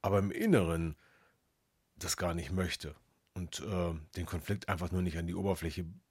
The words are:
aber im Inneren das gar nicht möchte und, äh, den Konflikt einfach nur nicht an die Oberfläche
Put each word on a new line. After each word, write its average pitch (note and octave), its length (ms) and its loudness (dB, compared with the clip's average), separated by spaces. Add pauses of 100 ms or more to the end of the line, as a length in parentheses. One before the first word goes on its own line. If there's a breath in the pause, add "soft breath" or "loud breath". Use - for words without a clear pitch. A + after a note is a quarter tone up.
aber G2+ 180 6
im G2 120 2
Inneren E2 640 4 (1000 soft breath)
das - 220 -6
gar F2 160 0
nicht D#2+ 180 -4
möchte F2+ 420 -2 (400)
und, F2 280 -6
äh, F2+ 320 0 (220)
den F2 100 -4
Konflikt F#2 420 -4
einfach F2+ 240 -2
nur F#2 100 2
nicht E2+ 160 0
an E2 100 -4
die F2 80 -4
Oberfläche F2+ 500 -2 (260)